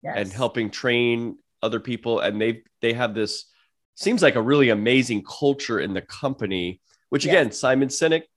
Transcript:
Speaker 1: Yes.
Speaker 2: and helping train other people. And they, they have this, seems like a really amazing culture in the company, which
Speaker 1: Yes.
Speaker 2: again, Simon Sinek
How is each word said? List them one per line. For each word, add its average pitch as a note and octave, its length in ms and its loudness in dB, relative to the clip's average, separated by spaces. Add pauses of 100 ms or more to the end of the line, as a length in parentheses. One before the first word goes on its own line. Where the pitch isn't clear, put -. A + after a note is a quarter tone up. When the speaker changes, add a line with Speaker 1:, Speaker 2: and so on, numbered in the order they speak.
Speaker 1:
Yes. - 160 -8
Speaker 2:
and G2 140 -4
helping A2+ 380 -2
train A#2+ 680 -2 (240)
other A2 200 -2
people. A#2 400 -4
And G#2 200 -2
they, A#2 220 -2 (180)
they A#2 120 0
have A#2 200 -2
this, G#2+ 320 -6 (500)
seems G#3 260 0
like C#3+ 140 4
a A#2 60 0
really C3+ 280 4
amazing A#2 560 2
culture C#3 520 -2
in F#2+ 160 -2
the F#2+ 80 -4
company, F#2+ 800 -6 (300)
which - 160 -2
Speaker 1:
Yes. - 80 2
Speaker 2:
again, C#3+ 180 4
Simon C3 380 2
Sinek D#3+ 340 0 (140)